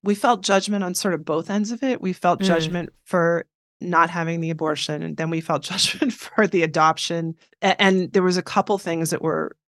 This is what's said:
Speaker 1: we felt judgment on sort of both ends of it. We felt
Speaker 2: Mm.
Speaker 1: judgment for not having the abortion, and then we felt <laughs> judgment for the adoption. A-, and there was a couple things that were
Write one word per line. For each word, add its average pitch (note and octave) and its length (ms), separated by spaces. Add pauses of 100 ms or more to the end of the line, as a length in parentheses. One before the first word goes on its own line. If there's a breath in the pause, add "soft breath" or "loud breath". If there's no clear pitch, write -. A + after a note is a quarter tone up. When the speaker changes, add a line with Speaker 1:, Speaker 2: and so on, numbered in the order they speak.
Speaker 1:
we G3+ 100
felt G#3+ 280
judgment G3 420
on F3+ 100
sort F3+ 200
of D#3 100
both D#3+ 260
ends G#3 220
of A#3 100
it. B3+ 180
We F#3 120
felt F3+ 280
Speaker 2:
Mm. F#3+ 60
Speaker 1:
judgment E3+ 440 (140)
for E3+ 420 (340)
not E3+ 300
having E3+ 300
the E3 100
abortion, D#3 520
and E3 140
then E3 140
we E3 100
felt D#3+ 220
<laughs> - 420
judgment B3 80
for - 340
the F3 160
adoption. D#3+ 720 (280 soft breath)
A-, F#3+ 200
and F#3+ 300
there F#3+ 100
was F3+ 140
a F3+ 60
couple G3+ 360
things E3 320
that - 120
were D#3 340 (220)